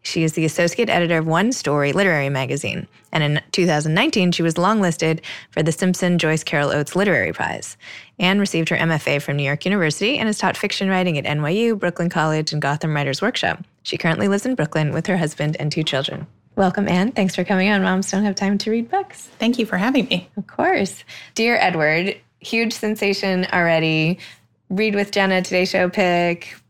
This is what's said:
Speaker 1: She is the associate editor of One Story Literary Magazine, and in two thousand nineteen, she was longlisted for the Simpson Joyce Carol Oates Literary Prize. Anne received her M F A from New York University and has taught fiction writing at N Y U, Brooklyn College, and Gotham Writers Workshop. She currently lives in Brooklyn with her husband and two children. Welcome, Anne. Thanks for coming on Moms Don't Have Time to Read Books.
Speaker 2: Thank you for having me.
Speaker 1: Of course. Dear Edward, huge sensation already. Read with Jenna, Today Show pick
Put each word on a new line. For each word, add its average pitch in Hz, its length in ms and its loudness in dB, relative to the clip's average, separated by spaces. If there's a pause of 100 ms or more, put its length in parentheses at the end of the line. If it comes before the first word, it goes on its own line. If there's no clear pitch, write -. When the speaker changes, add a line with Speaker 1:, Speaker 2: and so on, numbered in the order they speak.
Speaker 1:
She 165 200 -2
is 156 80 0
the 160 120 0
associate 170 460 0
editor 170 280 2
of 160 100 0
One 190 240 2
Story 143 400 0
Literary 160 360 2
Magazine, 135 600 -4 (240)
and 156 100 0
in 147 180 0 (120)
two 175 140 2
thousand 156 280 2
nineteen, 196 380 2
she 175 100 0
was 165 120 2
longlisted 175 680 2 (320)
for 160 100 0
the 160 80 2
Simpson 180 480 0
Joyce 156 240 0
Carol 143 300 0
Oates 147 240 -2
Literary 151 360 2
Prize. - 440 -6 (420)
Anne 190 220 2
received 165 280 0
her 165 80 2
M 165 140 2
F 151 160 -2
A 143 140 0
from 143 160 -4
New 143 80 -2
York 143 200 -2
University 190 540 0
and 214 100 0
has 208 100 -2
taught - 180 0
fiction 196 320 -2
writing 180 300 0
at - 80 -4
N 147 140 -2
Y 151 100 0
U, 220 260 2
Brooklyn 175 320 -2
College, 156 440 0
and 151 80 -2
Gotham 147 340 -2
Writers 139 280 -2
Workshop. - 420 -2 (200)
She - 120 -6
currently 180 300 0
lives 196 180 2
in 254 120 0
Brooklyn 151 360 0
with 160 140 -2
her 185 100 2
husband 156 440 -2
and 147 100 -2
two 143 140 -2
children. - 420 -4 (300)
Welcome, 190 320 2
Anne. 180 240 2
Thanks 185 240 0
for 180 80 -2
coming 190 260 2
on 196 120 2
Moms 185 280 0
Don't 196 140 0
Have 202 100 0
Time 196 240 0
to 220 140 -4
Read 233 180 -2
Books. - 380 -4 (100)
Speaker 2:
Thank 233 200 0
you 220 80 0
for 190 100 -4
having 233 300 0
me. 185 300 -4
Speaker 1:
Of 202 120 -10
course. - 560 -2 (300)
Dear 233 220 2
Edward, 170 600 2 (240)
huge 226 320 -2
sensation 196 800 0
already. 160 680 2 (500)
Read 202 280 0
with 202 160 -2
Jenna, 190 300 2
Today 185 220 0
Show 180 240 0
pick 175 680 0 (140)